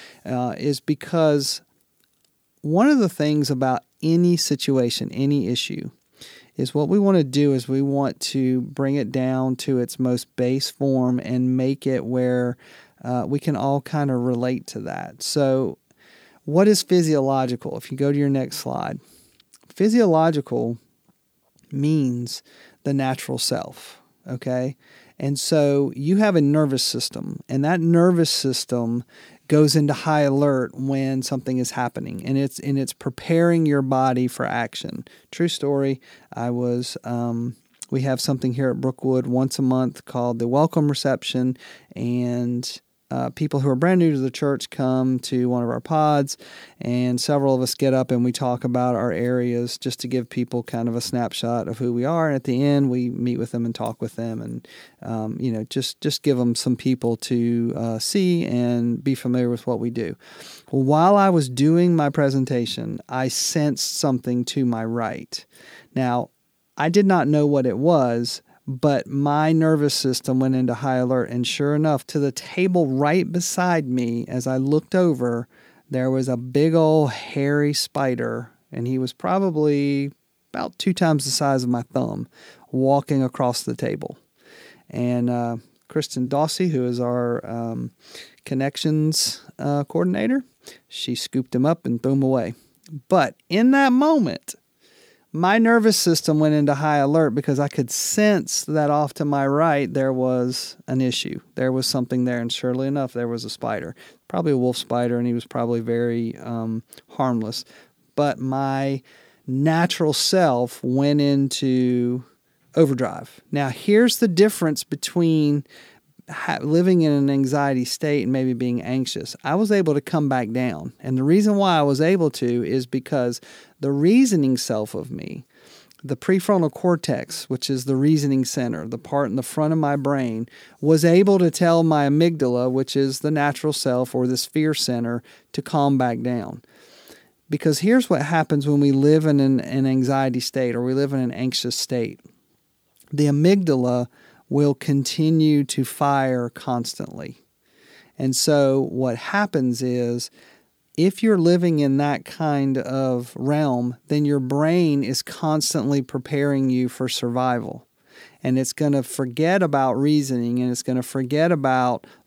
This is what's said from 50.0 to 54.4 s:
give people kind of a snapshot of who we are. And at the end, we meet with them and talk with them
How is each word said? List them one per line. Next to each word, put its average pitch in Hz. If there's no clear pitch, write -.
give 123
people 120
kind 120
of 113
a 120
snapshot 120
of 107
who 123
we 120
are. 160
And 143
at 127
the 127
end, 143
we 123
meet 120
with 113
them 117
and 113
talk 113
with -
them 113